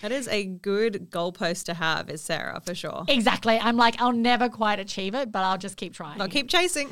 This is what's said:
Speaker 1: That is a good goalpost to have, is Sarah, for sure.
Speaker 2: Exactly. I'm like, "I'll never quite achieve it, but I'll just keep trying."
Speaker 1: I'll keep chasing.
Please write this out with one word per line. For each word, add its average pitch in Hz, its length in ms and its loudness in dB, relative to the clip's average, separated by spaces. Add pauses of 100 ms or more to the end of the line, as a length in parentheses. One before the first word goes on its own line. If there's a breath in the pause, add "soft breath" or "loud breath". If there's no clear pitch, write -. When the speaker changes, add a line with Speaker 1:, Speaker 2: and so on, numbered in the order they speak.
Speaker 1:
That 214 80 -4
is 269 160 -4
a 208 180 0
good 196 640 -2
goalpost 175 560 -2
to 170 80 -4
have, 165 380 -2
is 156 100 -8
Sarah, - 420 -4
for 175 120 -6
sure. - 320 -8
Speaker 2:
Exactly. 226 520 4
I'm 233 180 2
like, 233 220 6
"I'll 247 120 4
never 240 360 4
quite 214 320 0
achieve 196 360 -4
it, 262 160 -4
but 190 120 0
I'll 185 140 2
just 185 180 -8
keep 180 200 -10
trying." 160 260 -8
Speaker 1:
I'll 196 60 -2
keep 277 220 -2
chasing. 320 420 2